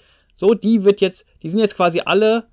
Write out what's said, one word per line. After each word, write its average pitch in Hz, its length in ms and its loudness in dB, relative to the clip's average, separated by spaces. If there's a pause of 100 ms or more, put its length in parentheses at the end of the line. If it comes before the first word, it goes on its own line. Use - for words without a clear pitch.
(360)
So, 202 180 0
die 208 300 0
wird 196 180 2
jetzt, 185 240 -4 (180)
die 160 60 -10
sind 190 100 -2
jetzt 208 160 -2
quasi 175 280 0
alle, 220 500 0